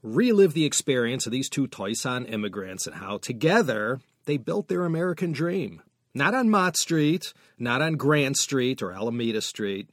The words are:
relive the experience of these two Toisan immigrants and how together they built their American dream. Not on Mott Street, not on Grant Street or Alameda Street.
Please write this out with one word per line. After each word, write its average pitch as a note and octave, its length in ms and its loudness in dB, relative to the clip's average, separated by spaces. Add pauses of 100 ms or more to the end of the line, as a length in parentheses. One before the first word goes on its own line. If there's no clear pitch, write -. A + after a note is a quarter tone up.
relive G3 500 6
the D#3 140 2
experience B2+ 580 0
of A2 80 -4
these C3 160 -2
two C3+ 180 -2
Toisan A#2 640 -6
immigrants G2 560 -6
and - 100 -12
how F#2+ 200 -8
together B2+ 840 0 (260)
they D3 100 0
built E3 320 -4
their F3+ 160 -2
American E3+ 480 -2
dream. D#3+ 480 -4 (320)
Not E3+ 220 2
on B3 160 4
Mott F3+ 260 4
Street, D#3+ 560 0 (260)
not A#2+ 220 0
on D#3+ 140 2
Grant C#3+ 420 2
Street C3 460 0
or F2+ 100 -4
Alameda A2+ 480 -2
Street. G2 520 -6